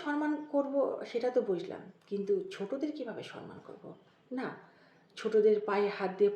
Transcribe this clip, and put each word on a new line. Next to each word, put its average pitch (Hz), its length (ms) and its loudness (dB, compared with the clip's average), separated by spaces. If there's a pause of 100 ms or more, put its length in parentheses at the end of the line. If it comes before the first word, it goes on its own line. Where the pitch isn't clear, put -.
সম্মান 294 280 0 (220)
করব 277 200 2 (380)
সেটা 240 240 0
তো 247 40 6 (100)
বুঝলাম, 170 340 -4 (260)
কিন্তু 202 240 0 (200)
ছোটদের 269 440 -4
কিভাবে 220 260 -8 (100)
সম্মান - 340 -14
করব? - 160 -16 (560)
না, 233 80 -4 (680)
ছোটদের 214 400 6 (100)
পায়ে 202 300 2
হাত 190 200 0
দিয়ে 202 180 6